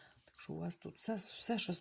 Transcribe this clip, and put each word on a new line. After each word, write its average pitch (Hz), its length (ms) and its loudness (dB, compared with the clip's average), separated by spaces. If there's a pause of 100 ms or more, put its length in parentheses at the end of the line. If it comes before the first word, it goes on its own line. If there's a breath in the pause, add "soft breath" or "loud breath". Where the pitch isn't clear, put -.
(260 loud breath)
Так - 140 -20
що - 140 -10
у 160 60 -8
вас 170 180 -2
тут - 200 -16
все, 226 180 -2
все, - 440 2
що 180 220 4